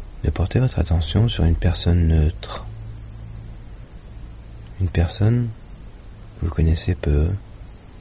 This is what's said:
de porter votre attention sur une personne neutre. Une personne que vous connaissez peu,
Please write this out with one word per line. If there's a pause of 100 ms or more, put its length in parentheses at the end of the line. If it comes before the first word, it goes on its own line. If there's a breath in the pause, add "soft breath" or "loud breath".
(240)
de
porter
votre
attention
sur
une
personne
neutre. (2250)
Une
personne (920)
que
vous
connaissez
peu, (720)